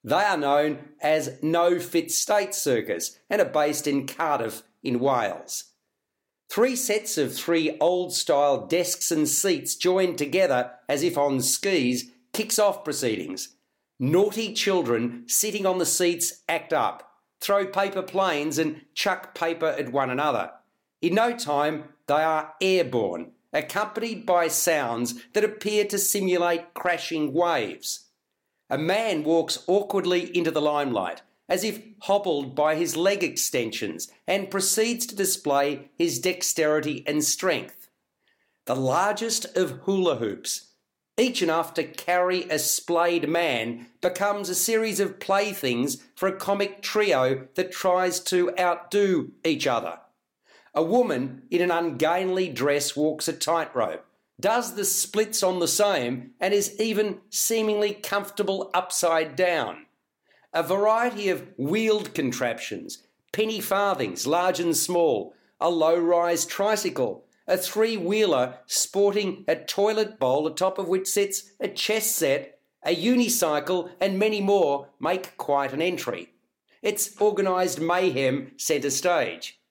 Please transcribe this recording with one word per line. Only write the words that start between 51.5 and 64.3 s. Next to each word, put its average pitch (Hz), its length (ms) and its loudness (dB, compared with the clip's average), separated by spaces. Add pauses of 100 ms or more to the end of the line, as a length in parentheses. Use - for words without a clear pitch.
in 175 100 2
an 175 80 2
ungainly 170 800 0
dress 143 460 0
walks 151 320 0
a 156 60 -2
tightrope, 131 680 -2 (340)
does 226 380 0
the 202 80 -4
splits - 580 -2
on 180 180 2
the 170 80 2
same, 139 640 0 (100)
and 190 120 2
is 202 240 0
even 214 520 0
seemingly 214 640 0
comfortable 202 800 -4
upside 165 640 0
down. 127 480 0 (680)
A 160 100 0
variety 208 680 2
of 156 260 -2
wheeled 214 580 0
contraptions, 123 880 -4 (300)
penny 220 300 -2
farthings, 180 680 0
large 175 320 2